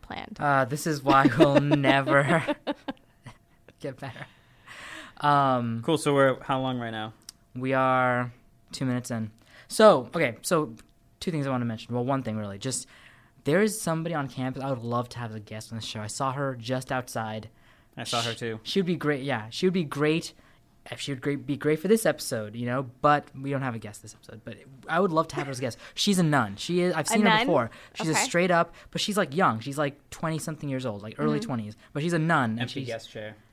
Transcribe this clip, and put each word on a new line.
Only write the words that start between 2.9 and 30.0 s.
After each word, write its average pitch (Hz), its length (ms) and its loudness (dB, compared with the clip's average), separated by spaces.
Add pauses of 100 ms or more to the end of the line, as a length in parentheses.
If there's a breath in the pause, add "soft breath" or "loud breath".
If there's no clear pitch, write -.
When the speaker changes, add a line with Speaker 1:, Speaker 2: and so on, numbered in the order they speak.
Speaker 2:
get 135 180 -10
better. 127 280 -12 (960 loud breath)
Um, 127 640 4
Speaker 3:
Cool. 160 140 2
So 147 160 2
we're 135 280 6
how 135 180 -2
long 131 180 -2
right 117 120 -6
now? 110 220 -8 (440)
Speaker 2:
we 131 160 -2
are 127 600 2 (380)
two - 160 -6
minutes 123 240 -2
in. 110 200 -4 (380 loud breath)
So, 165 460 8
okay. 139 280 0
So 151 320 0 (440)
two - 120 -6
things 147 160 -2
I 139 40 -2
wanna 123 140 -2
mention. 117 300 -6
Well, 123 100 0
one 135 180 0
thing 110 140 -4
really. 101 220 -8
Just 131 280 -6 (580 loud breath)
there 160 180 4
is 214 180 0
somebody 165 340 -4
on 143 140 -4
campus 131 340 -6
I 139 80 -4
would 120 120 -4
love 120 280 -2
to - 80 -14
have 117 120 -8
as 110 60 -10
a 110 40 -10
guest 107 320 -14
on 113 60 -8
the 107 60 -10
show. - 160 -8
I 107 60 -8
saw 135 260 -4
her 135 240 -4
just 123 360 -6
outside. 110 560 -6 (480 soft breath)
Speaker 3:
I 120 80 -10
saw 120 180 -2
her 117 120 -4
Speaker 2:
Sh-, - 40 -14
Speaker 3:
too. 113 240 -6
Speaker 2:
she - 180 -2
would 180 60 0
be 175 100 0
great. 147 280 -2
Yeah, 117 260 -4
she - 160 -2
would 180 80 2
be 180 100 0
great. 151 480 0 (580 soft breath)
If - 100 -12
she 139 120 -6
would 131 80 -8
great, 139 260 -4
be 139 120 -2
great 151 220 0
for 180 80 -4
this 220 180 6
episode, 110 500 -4
you 120 100 -6
know. 123 220 -2 (140)
But 147 240 4 (120)
we 135 120 -6
don't 135 120 -2
have 127 120 -4
a 117 40 -8
guest 107 220 -14
this - 140 -18
episode. - 300 -20
But 117 120 -12 (320)
I 165 100 2
would 185 140 4
love 160 160 2
to - 80 -8
have 143 100 -4
her 139 40 -8
as 127 80 -6
a 127 40 -4
guest. 120 140 -4 (180 loud breath)
She's 196 240 2
a 180 40 6
nun. 127 340 4
She 175 240 -2
is. 175 140 2
I've 156 120 -2
Speaker 1:
A - 20 -4
Speaker 2:
seen 208 140 2
her 226 60 6
Speaker 1:
nun? 220 180 6
Speaker 2:
before. 131 240 2 (240 loud breath)
She's 165 140 -2
a 160 40 2
Speaker 1:
Okay. 170 100 2
Speaker 2:
straight 180 280 2
up, 170 240 2 (160 loud breath)
but 170 100 -6
she's, 196 180 -2
like, 147 180 0
young. 139 240 2
She's, 135 160 -8
like, 143 220 -2 (120)